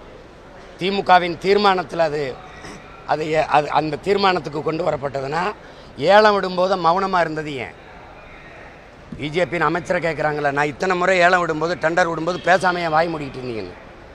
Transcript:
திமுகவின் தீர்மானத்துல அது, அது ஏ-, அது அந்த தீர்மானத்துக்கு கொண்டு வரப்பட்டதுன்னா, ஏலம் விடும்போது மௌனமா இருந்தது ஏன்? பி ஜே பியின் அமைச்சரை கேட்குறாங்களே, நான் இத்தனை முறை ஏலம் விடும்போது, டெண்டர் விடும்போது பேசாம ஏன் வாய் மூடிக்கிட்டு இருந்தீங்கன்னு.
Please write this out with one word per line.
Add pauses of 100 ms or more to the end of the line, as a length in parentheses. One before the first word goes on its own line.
(800)
திமுகவின்
தீர்மானத்துல
அது, (720)
அது
ஏ-,
அது
அந்த
தீர்மானத்துக்கு
கொண்டு
வரப்பட்டதுன்னா, (440)
ஏலம்
விடும்போது
மௌனமா
இருந்தது
ஏன்? (1500)
பி
ஜே
பியின்
அமைச்சரை
கேட்குறாங்களே,
நான்
இத்தனை
முறை
ஏலம்
விடும்போது,
டெண்டர்
விடும்போது
பேசாம
ஏன்
வாய்
மூடிக்கிட்டு
இருந்தீங்கன்னு. (420)